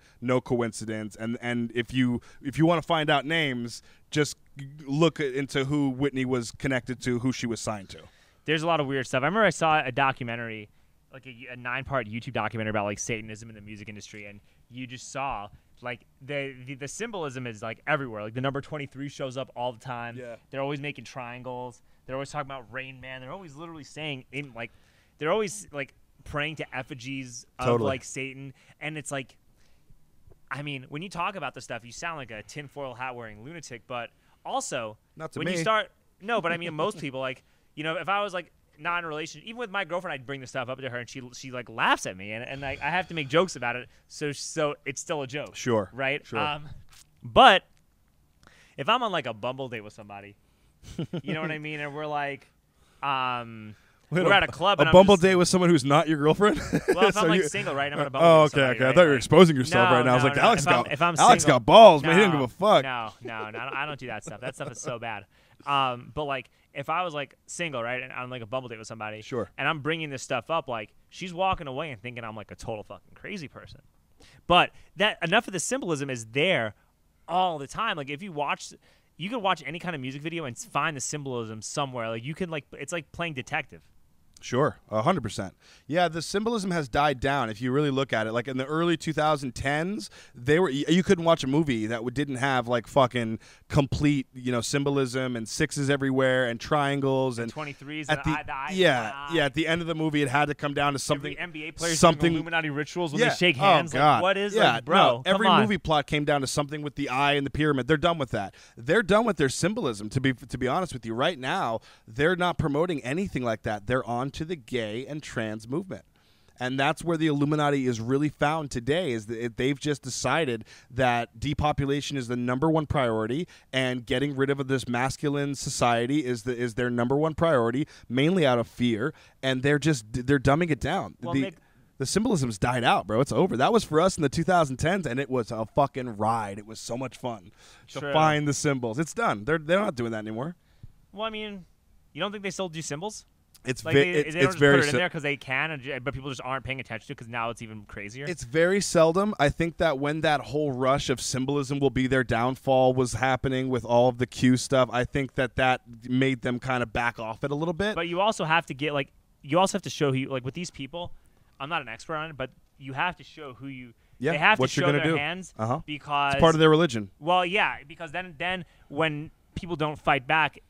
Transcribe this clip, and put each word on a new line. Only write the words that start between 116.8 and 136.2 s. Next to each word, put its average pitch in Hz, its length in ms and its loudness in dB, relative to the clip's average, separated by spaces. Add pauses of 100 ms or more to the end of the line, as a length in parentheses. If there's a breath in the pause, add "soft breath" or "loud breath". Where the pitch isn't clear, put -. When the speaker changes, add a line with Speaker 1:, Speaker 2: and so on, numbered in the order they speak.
Speaker 1:
where 165 140 0
the 156 100 0
Illuminati 143 600 2
is 117 120 0
really 139 300 0
found 151 400 -2
today, 135 420 -2
is 113 140 -4
that 113 180 -8
it, 120 140 -6
they've 135 220 0
just 147 240 -4
decided 127 600 -2 (260 loud breath)
that 120 500 0
depopulation 143 760 -2
is 127 120 -6
the 123 100 -2
number 127 320 0
one 156 160 2
priority, 123 640 -2 (260 loud breath)
and 127 320 -2
getting 135 300 0
rid 135 160 2
of 139 160 -2
this 131 200 -2
masculine 139 680 -2
society 127 680 0
is 123 200 -4
the, 127 120 -2
is 117 200 -4
their 123 160 0
number 120 260 0
one 156 160 0
priority, 139 540 2 (200 loud breath)
mainly 151 380 4
out 123 140 4
of 113 80 -2
fear, 120 460 0 (280 soft breath)
and 131 220 -2
they're 147 160 4
just, 135 320 0
they're 127 280 2
dumbing 143 300 4
it 135 100 0
down. 135 420 -4
Speaker 2:
Well, 113 120 -8
Speaker 1:
The, 135 80 2
Speaker 2:
Nick 151 140 -4 (440 soft breath)
Speaker 1:
the 135 60 -4
symbolism's 156 520 0
died 123 260 0
out, 147 240 2
bro. 107 140 2
It's 139 100 0
over. 147 260 2
That 143 160 4
was 226 100 4
for 156 180 0
us 185 160 4
in 160 60 -2
the 139 60 4
two 165 140 -2
thousand 156 340 2
tens, 160 300 0
and 120 120 -4
it 139 100 -4
was 127 220 -2
a 113 140 -4
fucking 127 520 -2
ride. 107 420 0